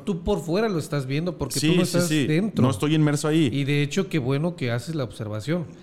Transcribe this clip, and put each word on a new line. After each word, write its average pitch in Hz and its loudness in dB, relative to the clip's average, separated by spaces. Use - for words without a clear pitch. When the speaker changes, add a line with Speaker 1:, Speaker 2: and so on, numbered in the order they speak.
Speaker 1:
tú 170 -2
por 202 0
fuera 180 0
lo 185 -2
estás 143 -4
viendo 156 -2
porque - -4
Speaker 2:
Sí, 151 2
Speaker 1:
tú 170 6
no 180 4
Speaker 2:
sí, - -2
Speaker 1:
estás 175 2
Speaker 2:
sí. 156 2
Speaker 1:
dentro. 165 2
Speaker 2:
No 127 6
estoy 151 2
inmerso 151 4
ahí. 151 4
Speaker 1:
Y 139 -2
de 143 0
hecho, 190 -2
qué 165 0
bueno 143 -2
que 127 -4
haces 120 -4
la 151 -4
observación. 107 -6